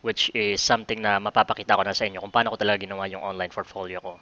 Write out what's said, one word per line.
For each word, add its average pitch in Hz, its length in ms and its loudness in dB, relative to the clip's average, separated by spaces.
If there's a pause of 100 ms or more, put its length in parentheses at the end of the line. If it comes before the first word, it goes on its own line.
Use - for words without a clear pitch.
which 113 320 0
is 104 320 0
something 110 400 2
na 101 160 4
mapapakita 104 560 2
ko 95 80 2
na 98 80 -2
sa 107 160 0
inyo 95 160 -8
kung 101 80 -10
paano 117 160 4
ko 107 80 -4
talaga 101 320 0
ginawa 98 160 -6
yung 95 160 -8
online 92 320 -4
portfolio 92 480 -8
ko. 87 220 -12